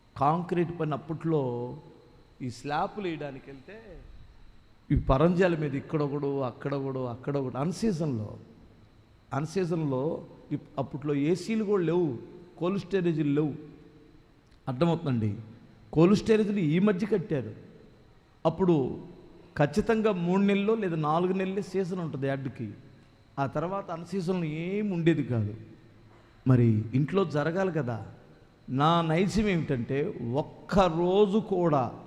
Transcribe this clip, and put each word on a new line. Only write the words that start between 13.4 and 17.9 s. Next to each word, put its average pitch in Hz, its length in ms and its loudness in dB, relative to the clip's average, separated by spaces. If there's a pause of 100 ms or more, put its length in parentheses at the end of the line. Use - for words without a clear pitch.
లేవు. 147 120 -2 (1120)
అర్థమవుతుందండి? 131 680 0 (580)
కోల్డ్ 180 240 6
స్టోరేజీలు 214 420 2
ఈ 160 200 2
మధ్య 208 280 2
కట్టారు. 151 440 -2 (960)